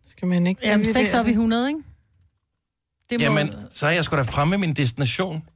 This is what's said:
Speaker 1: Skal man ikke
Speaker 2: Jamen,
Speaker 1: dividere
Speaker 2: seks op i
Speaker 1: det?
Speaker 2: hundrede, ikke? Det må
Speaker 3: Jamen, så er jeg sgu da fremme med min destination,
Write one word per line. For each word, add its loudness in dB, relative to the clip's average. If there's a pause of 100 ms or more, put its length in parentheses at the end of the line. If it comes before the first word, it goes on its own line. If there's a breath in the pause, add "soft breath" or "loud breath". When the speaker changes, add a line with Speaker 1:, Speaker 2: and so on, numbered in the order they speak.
Speaker 1:
Skal -8
man 2
ikke -2
Speaker 2:
Jamen, 2
Speaker 1:
dividere 2
Speaker 2:
seks 0
op 2
i 2
Speaker 1:
det? 2
Speaker 2:
hundrede, 0
ikke? -4 (1300)
Det -2
må 2
Speaker 3:
Jamen, 0 (180)
så -2
er 2
jeg 0
sgu -2
da 2
fremme 0
med 0 (100)
min -2
destination, -2 (120)